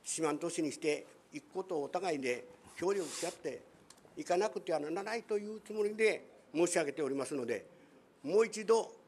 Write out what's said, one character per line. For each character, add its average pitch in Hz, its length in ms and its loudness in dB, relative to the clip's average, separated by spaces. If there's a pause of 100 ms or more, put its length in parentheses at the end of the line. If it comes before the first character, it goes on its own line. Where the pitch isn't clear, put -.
四 - 180 -4
万 151 160 0
十 160 120 -2
市 165 120 -2
に 147 100 0
し - 60 -10
て 147 260 0 (280)
い 147 80 -10
く - 120 -20
こ 185 120 -6
と 185 120 -4
を 147 80 0
お 139 40 -6
互 180 280 -2
い - 40 -2
で 123 240 0 (320)
協 165 160 0
力 170 160 0
し 151 180 -4
合 175 40 -2
っ - 20 -14
て - 300 -8 (540)
い 151 80 -8
か 175 120 2
な 208 120 2
く 208 120 -4
て 175 120 -2
は 151 80 2
な 147 100 -4
ら 185 120 -2
な 214 140 -4
い 233 80 -6
と 214 140 -2
い 208 180 -6
う 208 40 -12
つ 214 120 -14
も 214 120 0
り 208 100 0
で 214 320 4 (280)
申 165 120 6
し 175 120 2
上 165 60 4
げ 139 80 0
て 160 100 -2
お 139 60 2
り 135 60 0
ま 135 120 0
す - 80 -4
の 131 100 -2
で、 113 220 -2 (560)
も 175 180 4
う 226 60 6
一 214 180 -6
度 214 280 4 (160)